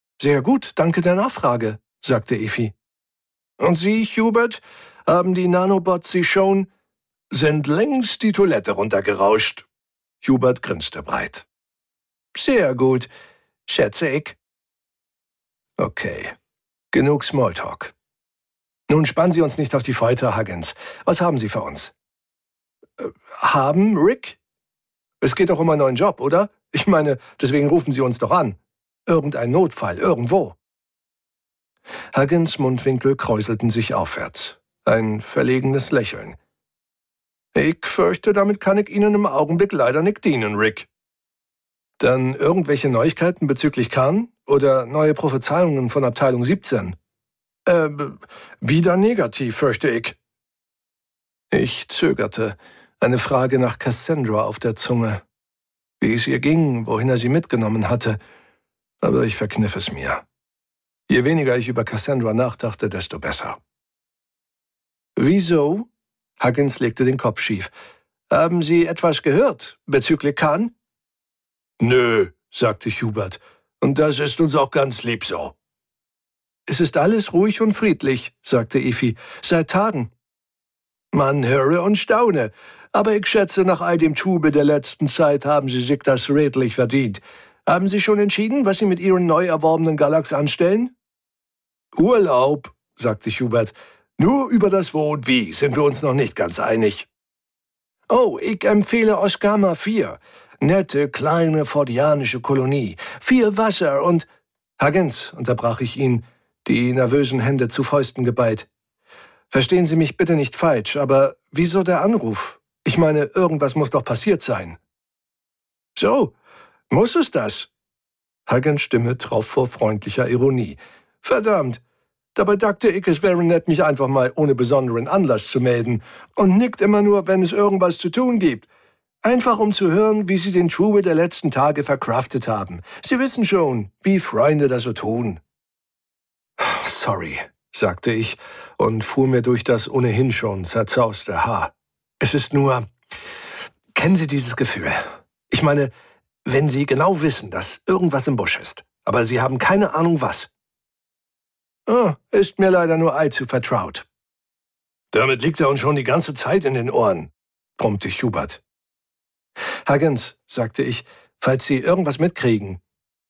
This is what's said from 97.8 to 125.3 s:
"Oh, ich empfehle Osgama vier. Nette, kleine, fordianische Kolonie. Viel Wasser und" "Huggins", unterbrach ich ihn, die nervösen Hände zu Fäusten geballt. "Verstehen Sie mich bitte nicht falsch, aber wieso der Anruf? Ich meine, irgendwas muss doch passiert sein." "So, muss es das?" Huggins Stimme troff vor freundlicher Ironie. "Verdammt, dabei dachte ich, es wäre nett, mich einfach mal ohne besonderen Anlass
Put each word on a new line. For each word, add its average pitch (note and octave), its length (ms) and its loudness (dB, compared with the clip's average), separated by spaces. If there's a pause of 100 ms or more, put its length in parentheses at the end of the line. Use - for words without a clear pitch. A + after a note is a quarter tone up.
"Oh, A#3 340 2
ich A3 220 -4
empfehle G#3+ 560 2
Osgama G3+ 560 2
vier. G3+ 440 -4 (420)
Nette, D3 480 2
kleine, D#3 560 0
fordianische C3+ 760 0
Kolonie. C3 560 -2 (240)
Viel A3 380 2
Wasser F3 460 0
und" E3+ 220 2 (560)
"Huggins", D3+ 520 0
unterbrach A#2 480 -2
ich A#2+ 160 -6
ihn, B2+ 280 0 (420)
die B2 260 2
nervösen B2+ 480 2
Hände B2+ 260 0
zu C3 160 -4
Fäusten C3 400 -2
geballt. A#2 460 -2 (800)
"Verstehen F3 360 2
Sie D#3+ 120 0
mich D#3 180 2
bitte E3+ 200 2
nicht C#3+ 200 -2
falsch, C3+ 400 0
aber C3+ 400 2 (160)
wieso F3 320 2
der E3+ 180 0
Anruf? F3+ 600 -2 (260)
Ich C#3+ 100 0
meine, D#3 260 4 (120)
irgendwas D#3 400 0
muss D3 140 0
doch A#2 140 -2
passiert - 380 -2
sein." F2+ 360 -6 (1200)
"So, G#3+ 380 0 (540)
muss A3+ 260 2
es E4+ 160 0
das?" - 420 -6 (760)
Huggins C#3+ 320 2
Stimme A#2+ 360 -2
troff A2 300 -4
vor C3 200 0
freundlicher G#2+ 640 -2
Ironie. A#2+ 480 0 (440)
"Verdammt, G#3 600 0 (540)
dabei G3+ 200 2
dachte G#3 340 2
ich, F#3 180 0
es D#3+ 160 2
wäre F3+ 200 2
nett, E3+ 240 2
mich D#3 160 4
einfach C#3 240 2
mal C3 280 2
ohne D3 180 4
besonderen A#2+ 540 0
Anlass D3 400 0